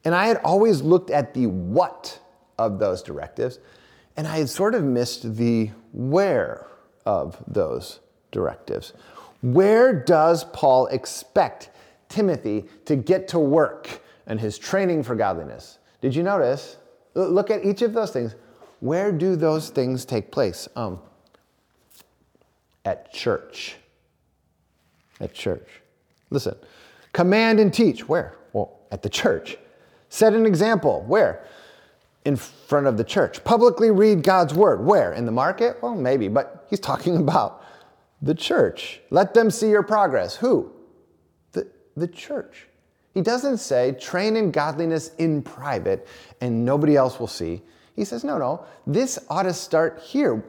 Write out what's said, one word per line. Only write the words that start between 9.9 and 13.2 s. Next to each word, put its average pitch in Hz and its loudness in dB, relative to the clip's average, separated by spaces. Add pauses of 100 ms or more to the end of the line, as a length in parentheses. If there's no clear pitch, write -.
does 160 4
Paul 131 2
expect - -4 (400)
Timothy 135 -2 (200)
to 151 0
get 185 0